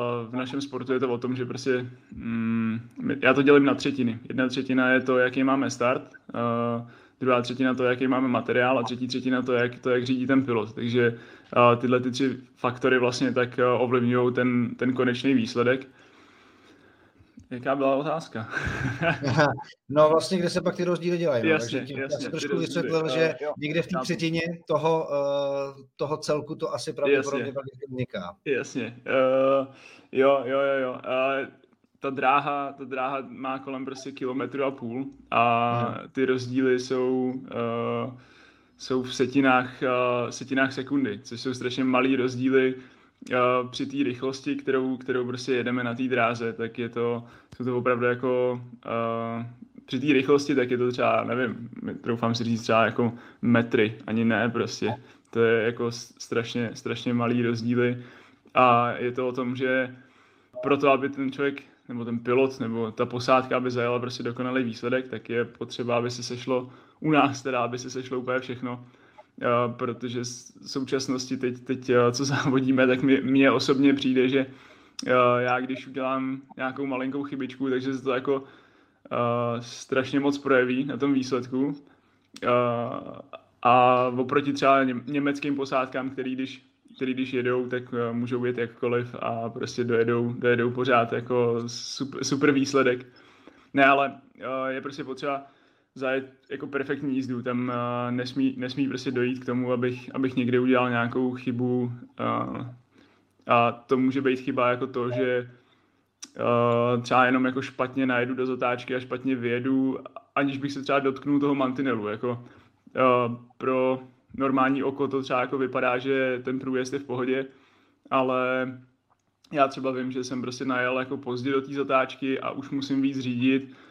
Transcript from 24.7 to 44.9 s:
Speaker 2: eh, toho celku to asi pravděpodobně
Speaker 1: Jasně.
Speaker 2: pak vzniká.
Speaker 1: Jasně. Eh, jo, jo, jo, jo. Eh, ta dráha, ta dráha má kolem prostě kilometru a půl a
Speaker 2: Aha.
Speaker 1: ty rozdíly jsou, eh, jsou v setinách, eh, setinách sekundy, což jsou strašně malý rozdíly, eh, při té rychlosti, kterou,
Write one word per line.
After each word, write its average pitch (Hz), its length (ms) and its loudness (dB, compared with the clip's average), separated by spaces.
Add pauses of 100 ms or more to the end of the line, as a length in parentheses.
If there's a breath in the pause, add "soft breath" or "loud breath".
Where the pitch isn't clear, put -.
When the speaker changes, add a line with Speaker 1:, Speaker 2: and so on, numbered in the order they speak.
Speaker 2:
eh, 139 680 -2 (140)
toho 151 200 -4
celku 151 380 -4
to 151 200 -6
asi 135 180 -6
pravděpodobně 139 540 0
Speaker 1:
Jasně. 135 80 -6
Speaker 2:
pak 131 100 -8 (260)
vzniká. 113 540 -8
Speaker 1:
Jasně. 120 520 -4 (100)
Eh, 135 600 2 (460 loud breath)
jo, 135 320 4
jo, 135 160 -2
jo, 139 220 0
jo. 127 220 -4
Eh, 131 420 0 (540)
ta 139 100 -4
dráha, 139 680 0
ta 139 60 -12
dráha 131 440 -4
má 131 300 -8
kolem 135 260 -10
prostě - 280 -10
kilometru 131 520 -4
a 139 60 0
půl 127 360 -6 (240)
a 117 400 4
Speaker 2:
Aha. 120 300 -2 (120)
Speaker 1:
ty 131 120 0
rozdíly 127 560 2
jsou, 127 540 0 (160)
eh, 117 640 -2 (640 soft breath)
jsou 131 240 -2
v 127 120 -10
setinách, 127 680 2
eh, 135 60 0 (440)
setinách 131 400 -2
sekundy, 131 500 -4
což 120 180 -14
jsou 127 140 -4
strašně 123 300 -4
malý 131 320 2
rozdíly, 127 580 2 (580 loud breath)
eh, 123 40 2 (340)
při 131 160 -6
té 139 100 -8
rychlosti, 131 600 -4
kterou, 131 400 0